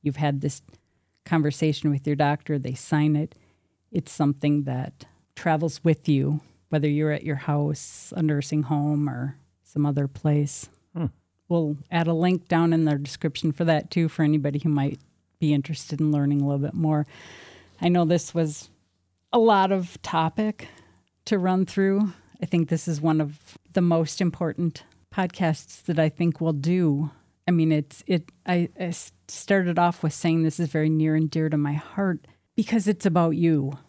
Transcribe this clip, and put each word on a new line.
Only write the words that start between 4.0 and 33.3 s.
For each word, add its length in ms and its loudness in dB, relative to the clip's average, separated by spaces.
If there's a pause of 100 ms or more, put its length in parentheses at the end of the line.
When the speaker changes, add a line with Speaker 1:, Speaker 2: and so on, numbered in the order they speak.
Speaker 1:
something 520 0
that 420 -8 (300)
travels 480 -2
with 240 2
you, 320 2 (300)
whether 180 0
you're 240 0
at 120 -4
your 120 -4
house, 800 -4
a 60 -2
nursing 420 0
home, 440 0
or 280 -6 (260)
some 240 -2
other 220 0
place. 600 -2 (260)
Speaker 2:
Hmm. 120 -4 (420)
Speaker 1:
We'll 280 0 (140)
add 180 0
a 40 2
link 360 0
down 240 4
in 120 2
the 120 2
description 560 -4
for 120 -2
that, 260 0
too, 180 0
for 140 -2
anybody 360 2
who 120 -2
might 280 0 (400)
be 160 2
interested 460 -4
in 100 2
learning 300 2
a 60 0
little 140 0
bit 140 -4
more. 320 0 (760)
I 80 0
know 160 4
this 300 0
was 360 -4 (640)
a 60 4
lot 320 4
of 320 -4
topic 680 -2 (580)
to 120 0
run 260 2
through. 480 0 (300)
I 40 -4
think 220 2
this 200 -2
is 120 -4
one 200 2
of 380 -8 (140)
the 100 2
most 380 0
important 640 -2 (320)
podcasts 680 -4
that 140 -2
I 100 4
think 320 -2
we'll 120 0
do. 580 0 (360)
I 60 2
mean, 180 4
it's, 360 -2
it, 240 -2 (140)
I, 240 0 (100)
I 60 -4
s-, 280 -8 (160)
started 500 0
off 240 0
with 100 0
saying 300 0
this 160 0
is 100 0
very 220 2
near 240 2
and 160 2
dear 180 -2
to 80 0
my 180 -2
heart 520 -4 (300)
because 320 0
it's 180 -2
about 300 2